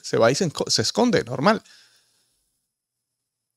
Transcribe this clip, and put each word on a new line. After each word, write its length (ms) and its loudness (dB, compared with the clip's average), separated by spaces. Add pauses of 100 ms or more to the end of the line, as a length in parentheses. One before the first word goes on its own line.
se 160 -4
va 140 6
y 40 0
se 140 -2
enco-, 200 -6
se 120 0
esconde, 420 0
normal. 400 0 (1900)